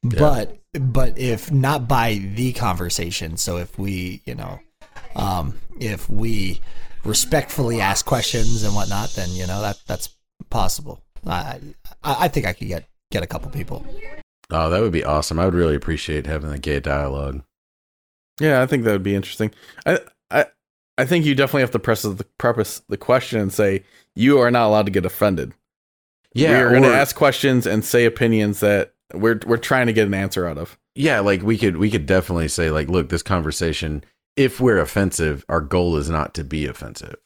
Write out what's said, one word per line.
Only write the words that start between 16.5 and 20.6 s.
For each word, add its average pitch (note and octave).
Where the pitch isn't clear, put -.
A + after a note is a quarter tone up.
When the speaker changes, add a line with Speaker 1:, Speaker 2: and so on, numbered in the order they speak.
Speaker 1:
a C#2+
gay C#2+
dialogue. C#2
Speaker 3:
Yeah, D3
I B2+
think C3
that A2
would G2
be G2
interesting. G#2+
I, F3
I, C#3+